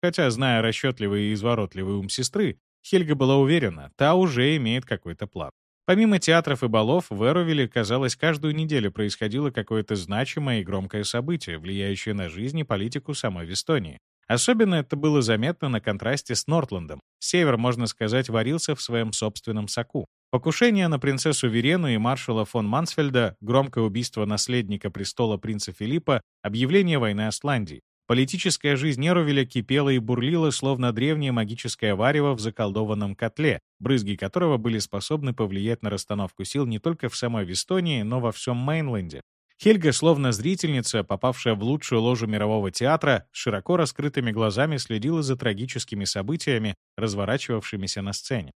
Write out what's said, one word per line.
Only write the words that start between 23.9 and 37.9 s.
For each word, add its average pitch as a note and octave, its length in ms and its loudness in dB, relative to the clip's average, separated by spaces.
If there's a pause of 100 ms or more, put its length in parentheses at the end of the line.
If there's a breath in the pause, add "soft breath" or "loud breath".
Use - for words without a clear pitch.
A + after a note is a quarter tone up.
наследника G#2 680 -2
престола G#2 460 -2
принца G#2 360 -6
Филиппа, C3 500 -2 (200)
объявление C#3+ 560 2
войны G#2+ 280 0
Асландии. A2 560 -4 (240)
Политическая C#3+ 680 2
жизнь C3+ 300 0
Эрувиля D3 400 4
кипела C3+ 420 0
и C3 100 4
бурлила, B2+ 520 2
словно B2+ 420 0
древнее C3+ 400 0
магическое A2+ 640 -2
варево C#3 400 2
в A2+ 60 -6
заколдованном G#2 760 -2
котле, B2 460 -2 (180)
брызги G#2+ 380 0
которого D3+ 420 0
были A2+ 200 -2
способны B2+ 540 -4
повлиять G#2 500 -2
на G#2+ 60 -4
расстановку G2+ 560 -6
сил C#3 220 -2
не A2+ 120 -4
только D#3+ 300 -4
в - 80 -8
самой A2+ 340 -4
Эстонии, D#3+ 520 -2